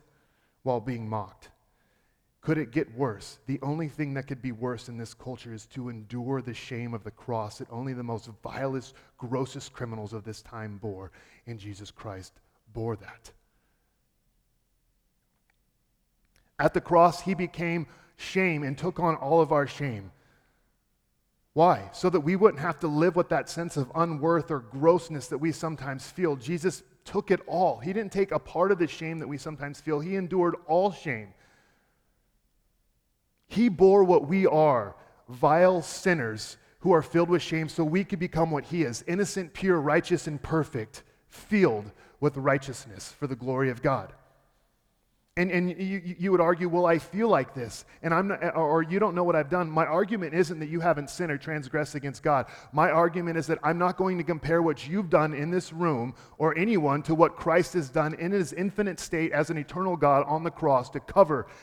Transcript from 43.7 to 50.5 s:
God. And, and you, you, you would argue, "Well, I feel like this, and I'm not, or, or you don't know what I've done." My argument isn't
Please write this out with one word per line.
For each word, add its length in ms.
God. 320
And, 160
and 200
you, 340
you, 140
you 120
would 120
argue, 260
"Well, 160
I 140
feel 280
like 280
this, 320
and 100
I'm 160
not, 160
or, 240
or 140
you 160
don't 160
know 100
what 100
I've 140
done." 220
My 160
argument 480
isn't 240